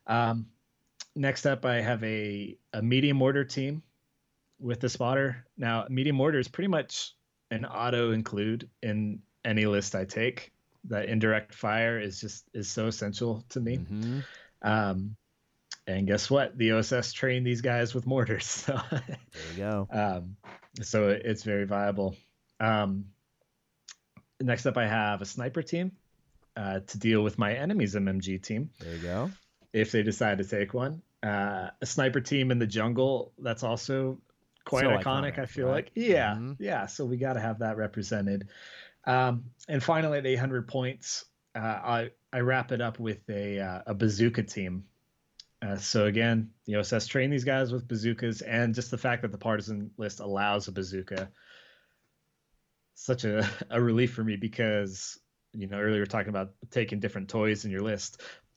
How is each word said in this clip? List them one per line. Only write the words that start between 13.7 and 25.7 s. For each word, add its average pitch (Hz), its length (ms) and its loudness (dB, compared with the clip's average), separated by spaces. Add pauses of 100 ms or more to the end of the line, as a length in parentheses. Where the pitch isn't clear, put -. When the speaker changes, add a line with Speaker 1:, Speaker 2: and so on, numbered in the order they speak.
Speaker 2:
Mm-hmm. 107 400 -4 (440)
Speaker 1:
Um, 104 520 2 (720)
and 95 220 0
guess 104 200 2
what? 139 300 2
The 113 140 4
O 113 60 4
S 113 120 0
S 123 220 0
trained 127 340 0
these 120 140 0
guys 120 340 0
with 127 120 -2
mortars. 113 380 2
<laughs> - 220 -6
So 135 140 0 (100)
Speaker 2:
There 139 120 -2 (500)
you 87 60 -8
go. 101 340 -2
Speaker 1:
um, 95 440 -2 (460)
so 104 280 4
it, 104 140 2
it's 110 200 -2
very 101 220 0
viable. 101 500 0 (440)
Um, 101 460 2 (1300)
next 123 260 0
up, 127 100 2
I 117 100 4
have 104 360 2
a - 20 -4
sniper 127 380 -6
team, 180 300 -2 (640)